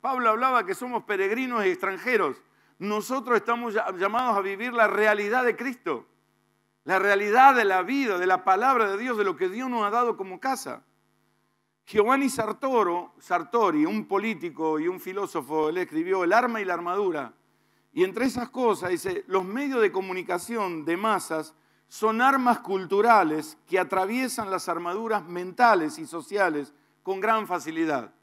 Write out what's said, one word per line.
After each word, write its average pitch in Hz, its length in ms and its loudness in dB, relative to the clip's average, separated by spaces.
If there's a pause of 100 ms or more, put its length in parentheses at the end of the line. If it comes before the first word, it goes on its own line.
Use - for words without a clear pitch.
Pablo 247 260 0
hablaba 247 380 2
que 370 80 -4
somos 247 300 -6
peregrinos 214 600 -2
y 185 60 4
extranjeros. 190 680 0 (420)
Nosotros 233 580 -2
estamos 233 380 -2
ll-, 190 240 -2
llamados 214 380 0
a 196 60 0
vivir 196 320 -6
la 220 140 6
realidad 208 540 2
de 226 140 0
Cristo, 226 500 -6 (800)
la 185 140 2
realidad 208 560 6
de 233 100 4
la 185 180 2
vida, 226 360 -2
de 180 80 0
la 185 180 2
palabra 220 460 4
de 196 80 -4
Dios, 240 180 -4
de 208 80 0
lo 185 100 0
que 180 140 -2
Dios 247 220 -6
nos 233 120 -2
ha 202 80 0
dado 233 280 0
como 185 200 -10
casa. 139 460 -6 (1000)
Giovanni 254 420 2
Sartoro, 220 920 -2
Sartori, 175 680 0
un 208 200 -4
político 160 720 -2
y 156 80 -2
un 180 140 -4
filósofo, 156 680 -4
él 175 80 -4
escribió 180 460 -2
El 175 100 4
arma 233 260 2
y 196 60 -4
la 180 80 -2
armadura. 175 580 -4 (600)
Y 170 120 2
entre 220 220 -2
esas 247 240 -4
cosas 208 400 0
dice, 175 380 -4
"Los 185 160 0
medios 254 360 -2
de 202 100 4
comunicación 180 960 -4
de 165 140 0
masas 185 560 -2 (340)
son 220 340 0
armas 254 380 4
culturales 190 1040 2
que 180 120 0
atraviesan 196 720 -2
las 185 180 -4
armaduras 180 600 -4
mentales 175 680 2
y 160 80 -12
sociales 165 680 -4 (300)
con 190 180 -6
gran 214 260 0
facilidad". 160 760 -4